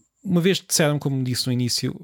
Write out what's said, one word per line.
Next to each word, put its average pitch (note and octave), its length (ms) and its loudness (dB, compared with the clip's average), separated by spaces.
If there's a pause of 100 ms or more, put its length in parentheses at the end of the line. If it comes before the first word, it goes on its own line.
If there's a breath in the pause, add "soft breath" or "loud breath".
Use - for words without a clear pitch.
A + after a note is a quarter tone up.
(240)
uma F3 180 2
vez F3+ 240 2
disseram, D3 340 2
como C3+ 240 -2
disse B2 240 -2
no B2+ 60 0
início, B2 500 -2